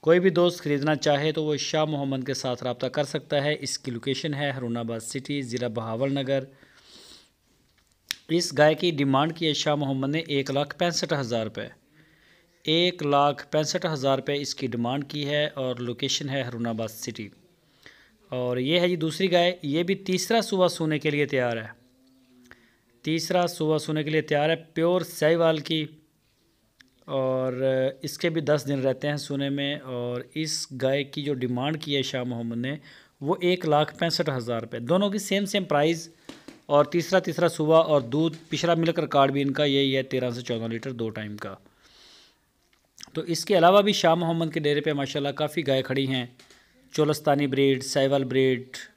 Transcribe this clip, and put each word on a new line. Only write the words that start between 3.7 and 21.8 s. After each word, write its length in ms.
लोकेशन 420
है 200
हरुणाबाद 480
सिटी, 420
ज़िला 260
बहावल 420
नगर। 360
इस 240
गाय 220
की 160
डिमांड 400
की 120
है 100
शाह 220
मोहम्मद 340
ने 200
एक 200
लाख 280
पैंसठ 340
हज़ार 320
रुपये, 240
एक 400
लाख 460
पैंसठ 360
हज़ार 300
रुपये 200
इसकी 320
डिमांड 360
की 200
है 260
और 300
लोकेशन 480
है 140
हरुणाबाद 460
सिटी। 400
और 300
ये 180
है 100
जी 80
दूसरी 300
गाय, 380
ये 180
भी 140
तीसरा 460
सूआ 260
सूने 300
के 120
लिए 160
तैयार 300
है, 140